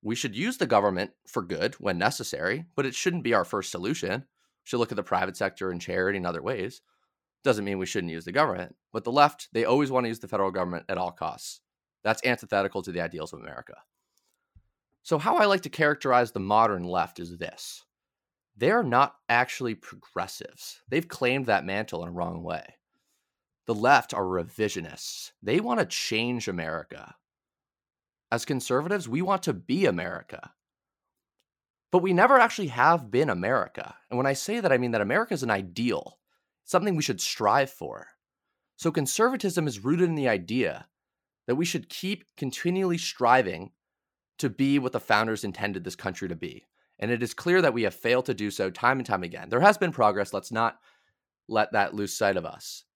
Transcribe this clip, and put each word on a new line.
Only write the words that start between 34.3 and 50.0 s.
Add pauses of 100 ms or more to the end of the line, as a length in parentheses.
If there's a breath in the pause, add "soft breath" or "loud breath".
say
that,
I
mean
that
America
is
an
ideal, (460)
something
we
should
strive
for. (680)
So
conservatism
is
rooted
in
the
idea (600)
that
we
should
keep (120)
continually
striving (680)
to
be
what
the
founders
intended
this
country
to
be. (320)
And
it
is
clear
that
we
have
failed
to
do
so
time
and
time
again.
There
has
been
progress.